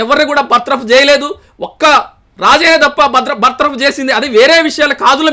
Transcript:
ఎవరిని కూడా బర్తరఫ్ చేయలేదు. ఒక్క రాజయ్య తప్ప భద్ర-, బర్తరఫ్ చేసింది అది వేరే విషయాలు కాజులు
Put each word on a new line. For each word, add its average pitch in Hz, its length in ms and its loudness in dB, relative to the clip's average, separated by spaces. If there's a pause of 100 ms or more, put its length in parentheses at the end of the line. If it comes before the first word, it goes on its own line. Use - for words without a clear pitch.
ఎవరిని 277 260 0
కూడా 285 220 0
బర్తరఫ్ 240 380 -2
చేయలేదు. 285 440 2 (240)
ఒక్క - 260 -6 (580)
రాజయ్య 311 400 2
తప్ప 285 300 0
భద్ర-, 262 300 -2
బర్తరఫ్ 277 400 -2
చేసింది 269 340 -2
అది 277 180 -4
వేరే 311 260 4
విషయాలు 294 320 -2
కాజులు 277 400 0